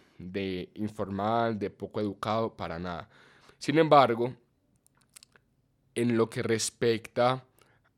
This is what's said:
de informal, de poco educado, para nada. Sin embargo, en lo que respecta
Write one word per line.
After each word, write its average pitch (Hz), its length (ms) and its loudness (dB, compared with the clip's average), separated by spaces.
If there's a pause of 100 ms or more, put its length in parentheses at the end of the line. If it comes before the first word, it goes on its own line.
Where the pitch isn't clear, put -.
(180)
de 92 560 -6
informal, 107 840 -2
de 98 120 -4
poco - 300 -8
educado, 107 540 -4
para 85 240 -8
nada. 87 300 -10 (500)
Sin 147 200 0
embargo, 127 560 4 (1600)
en 120 220 0
lo 113 120 2
que 120 140 -6
respecta 117 1000 0 (540)